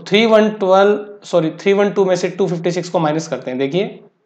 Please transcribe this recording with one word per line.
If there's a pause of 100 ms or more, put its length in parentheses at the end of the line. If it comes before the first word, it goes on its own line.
three
one
twelve,
sorry,
three
one
two
में
से
टू
फिफ्टी
सिक्स
को
minus
करते
हैं।
देखिए (260)